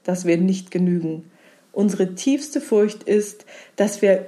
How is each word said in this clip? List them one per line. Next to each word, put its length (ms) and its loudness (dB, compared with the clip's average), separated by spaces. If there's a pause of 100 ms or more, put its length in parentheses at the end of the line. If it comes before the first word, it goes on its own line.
dass 220 -4
wir 120 2
nicht 360 0
genügen. 580 -2 (400)
Unsere 460 0
tiefste 440 -2
Furcht 440 0
ist, 400 -2 (320)
dass 260 0
wir 260 4